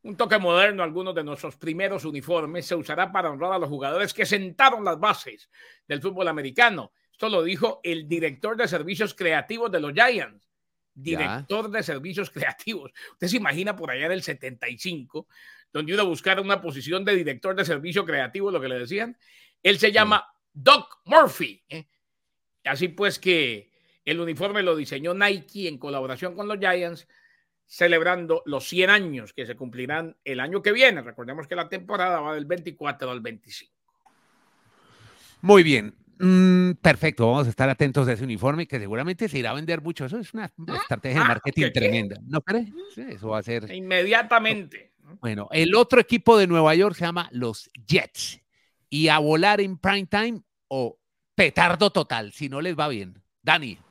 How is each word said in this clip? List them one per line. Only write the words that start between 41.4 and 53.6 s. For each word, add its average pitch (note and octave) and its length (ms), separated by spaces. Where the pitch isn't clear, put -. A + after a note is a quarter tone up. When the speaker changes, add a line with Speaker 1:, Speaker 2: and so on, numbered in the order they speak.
Speaker 1:
¿qué, - 80
qué? - 80
Speaker 2:
tremenda, G#2 380
¿no C#3+ 140
cree? G#3+ 320
Sí, A#3 140
eso A2 220
va G#2+ 80
a G#2 60
ser A2+ 300
Speaker 1:
Inmediatamente. G3 1160
Speaker 2:
Bueno, G#2 300
el E3 240
otro A3+ 260
equipo A3+ 360
de G3 80
Nueva D#3+ 300
York F#3+ 200
se F3 100
llama E3+ 260
los A#2+ 400
Jets. - 540
Y D3+ 180
a D#3 120
volar E3 420
en F#3+ 160
prime F#3+ 300
time A3 340
o C3 320
petardo F3 560
total, A2+ 420
si C#3+ 160
no C#3 100
les E3 180
va D3+ 120
bien. G2 320
Dani. D3+ 360